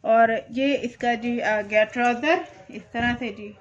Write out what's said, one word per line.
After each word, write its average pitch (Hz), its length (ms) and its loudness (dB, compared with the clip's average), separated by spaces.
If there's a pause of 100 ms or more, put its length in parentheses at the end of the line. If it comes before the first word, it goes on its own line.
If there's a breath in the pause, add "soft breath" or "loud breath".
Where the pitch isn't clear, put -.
और 226 260 6 (200)
ये 269 240 2
इसका 240 400 -2
जी 240 240 -4
आ 214 220 0
गया 214 240 2
trouser, 247 580 0 (280)
इस 214 120 -14
तरह 240 300 -2
से 240 160 -8
जी 208 180 -14 (120)